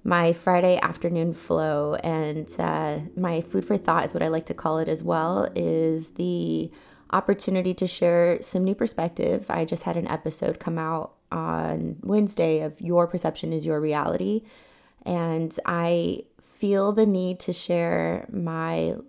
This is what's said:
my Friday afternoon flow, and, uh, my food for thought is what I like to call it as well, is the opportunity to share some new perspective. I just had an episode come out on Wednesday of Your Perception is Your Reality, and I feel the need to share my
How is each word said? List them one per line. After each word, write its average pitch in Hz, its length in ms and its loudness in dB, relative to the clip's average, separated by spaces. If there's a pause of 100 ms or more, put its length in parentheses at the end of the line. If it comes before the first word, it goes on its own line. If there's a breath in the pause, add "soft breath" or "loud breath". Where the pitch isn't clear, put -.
my 170 280 4
Friday 180 480 4
afternoon 165 500 0
flow, 156 600 0 (100)
and, 156 560 -4
uh, 156 400 -2 (160)
my 170 240 0
food 180 240 -2
for 208 140 0
thought 165 280 2
is - 80 -6
what 170 80 -2
I 160 60 2
like 160 200 -2
to - 60 -6
call 160 260 0
it 160 100 -2
as 160 120 -2
well, 170 540 0
is 160 600 0
the 170 540 -2 (420 loud breath)
opportunity 190 640 0
to 180 120 0
share 175 540 4
some 185 240 0
new 196 100 2
perspective. - 720 -2
I 170 160 0
just 170 200 -4
had 170 120 -2
an 170 140 -2
episode 165 500 -4
come 165 180 -4
out 160 360 -4 (180)
on 165 720 -4
Wednesday 185 580 2
of 151 220 -6
Your 175 260 4
Perception 165 460 -4
is 156 120 -2
Your 156 140 0
Reality, 175 640 0 (600 loud breath)
and 165 600 -2
I 170 600 0 (160)
feel 202 500 0
the 220 140 6
need 185 340 0
to 180 140 -4
share 170 760 0
my 165 680 -2 (140)